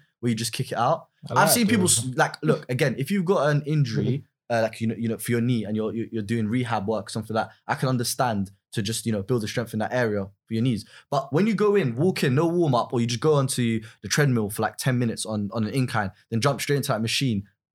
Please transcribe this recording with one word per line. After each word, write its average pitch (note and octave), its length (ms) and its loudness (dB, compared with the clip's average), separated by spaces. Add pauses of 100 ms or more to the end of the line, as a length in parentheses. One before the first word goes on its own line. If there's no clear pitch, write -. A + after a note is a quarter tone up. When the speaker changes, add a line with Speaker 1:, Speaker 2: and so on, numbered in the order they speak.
(200)
Speaker 1:
where B2 100 -2
you A2+ 60 0
just A2+ 160 -4
kick - 200 -6
it - 60 -6
out? C3+ 280 0 (240)
Speaker 2:
I - 20 -6
Speaker 1:
I've - 40 2
Speaker 2:
like G3 140 6
Speaker 1:
seen A#3 160 4
people G3 200 4
Speaker 2:
those. - 200 4
Speaker 1:
s-, B2 100 -6
like, D3+ 260 2
look, D3+ 260 0
again, B2+ 300 0
if C#3 120 -4
you've G3 140 0
got D#3+ 240 2
an D3 140 2
injury, B2+ 420 0 (460)
Speaker 2:
Mm-hmm. A#2+ 80 2
Speaker 1:
uh, A2+ 40 2
like, A2 180 -2
you A2+ 60 0
know, A2+ 100 0
you A2+ 120 -2
know, A2 100 -2
for - 140 -6
your A#2 80 2
knee A#2 240 2
and G#2 100 -4
you're, G#2+ 200 -2
you're, A2+ 180 -4
you're A2 100 -4
doing A2 260 -2
rehab A2+ 380 -2
work, G#2+ 240 -2
something A2 240 -6
like G#2+ 140 0
that, - 60 -20 (120)
I A#2 80 -2
can C#3+ 140 -2
understand A#2+ 600 0 (220)
to A2+ 100 -2
just, A2+ 240 -4
you A#2 60 0
know, G#2 100 -2
build A#2+ 200 0
the G#2+ 60 -4
strength A#2 240 -4
in A2 80 -2
that G#2 140 -4
area G#2 320 0 (200)
for A2+ 80 -8
your A2+ 80 0
knees. A#2 220 0 (260)
But C#3 220 -2
when F3 140 4
you A3+ 80 2
go G#3 200 4
in, C#3 220 2
walk F3 260 2
in, C#3 120 4
no D#3+ 120 4
warm E3 280 2
up, - 180 0
or B2 80 2
you A#2 60 2
just A#2 140 -4
go D#3 140 4
onto B2 460 0 (220)
the G2+ 60 -10
treadmill A#2+ 420 2
for, G#2+ 120 -4
like, G#2+ 140 -2
ten B2+ 220 0
minutes A#2 280 -2
on, G#2+ 260 -4
on A2+ 120 -2
an G#2+ 100 -2
incline, A2+ 380 -2 (180)
then A2+ 120 0
jump C#3 180 2
straight C#3+ 160 0
into C3+ 160 -2
that G#2+ 80 -2
machine, A2+ 480 -2 (260)